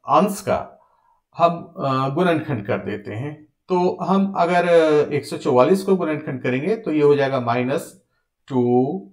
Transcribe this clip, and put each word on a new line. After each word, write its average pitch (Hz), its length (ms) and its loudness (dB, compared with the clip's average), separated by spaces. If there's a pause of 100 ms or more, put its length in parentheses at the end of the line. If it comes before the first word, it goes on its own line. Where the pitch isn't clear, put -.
अंश 170 320 2
का - 460 -6 (500)
हम, 170 400 0
अ, 135 320 -2
गुणनखंड 147 580 -2
कर 110 100 -2
देते 104 360 -10
हैं। 147 340 -12 (200)
तो 180 340 0
हम 196 320 0
अगर 175 360 0 (440)
एक 147 120 -4
सौ - 120 -10
चौवालीस 143 460 2
को 196 120 2
गुणनखंड 151 480 -6
करेंगे 135 320 -2
तो - 160 -8
ये 151 100 2
हो 143 140 6
जाएगा 135 240 0
माइनस 123 640 -4 (460)
टू 127 500 2 (160)